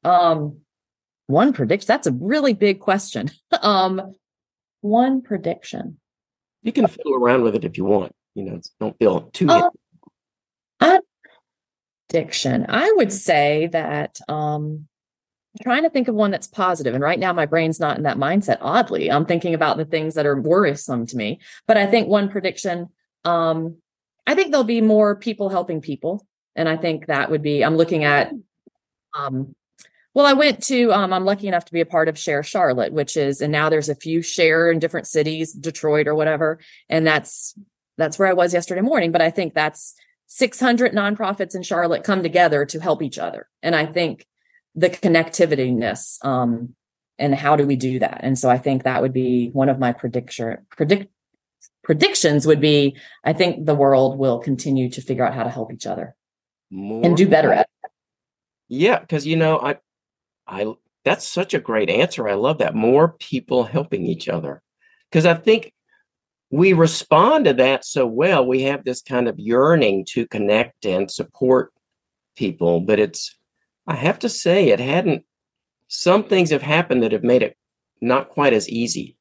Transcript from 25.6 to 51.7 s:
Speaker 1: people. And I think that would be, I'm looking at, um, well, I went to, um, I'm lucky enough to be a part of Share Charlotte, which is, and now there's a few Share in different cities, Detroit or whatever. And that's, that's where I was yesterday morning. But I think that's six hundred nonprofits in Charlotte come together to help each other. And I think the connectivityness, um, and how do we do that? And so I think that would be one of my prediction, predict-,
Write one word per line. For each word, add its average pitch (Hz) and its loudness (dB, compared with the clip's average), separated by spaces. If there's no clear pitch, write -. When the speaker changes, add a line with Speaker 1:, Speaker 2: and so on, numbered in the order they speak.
Speaker 1:
people. 156 -8
And 165 -2
I 160 0
think 160 -4
that 143 -2
would 156 -2
be, 147 0
I'm 156 2
looking 160 2
at, 143 2
um, 135 -8
well, 285 6
I 277 6
went 285 2
to, 240 2
um, 196 2
I'm 185 -2
lucky 202 -2
enough 180 -2
to - -18
be 170 -2
a 165 0
part 160 0
of 156 -6
Share 147 -4
Charlotte, 135 -2
which 147 -4
is, 139 -2
and 147 -2
now 151 0
there's 156 0
a 147 -4
few 160 -4
Share 165 2
in 165 0
different 160 -4
cities, 156 -2
Detroit 151 -2
or 151 0
whatever. 156 -2
And 160 0
that's, - -2
that's 151 -4
where 196 2
I 185 2
was 175 2
yesterday 175 -2
morning. 226 0
But 165 2
I 165 4
think 165 -6
that's - -4
six - -2
hundred 240 2
nonprofits 202 -4
in 185 -8
Charlotte 170 -2
come 190 0
together 160 2
to 156 -10
help 165 -2
each 135 -8
other. - -10
And 170 -2
I 156 0
think 160 -4
the 170 2
connectivityness, 147 0
um, 123 -2
and 139 0
how 143 2
do 147 2
we 139 0
do 127 -4
that? - -4
And 131 0
so 131 0
I 123 4
think 131 -2
that 127 0
would 131 -2
be 123 0
one 135 2
of 131 0
my 123 0
prediction, 120 -8
predict-, 196 0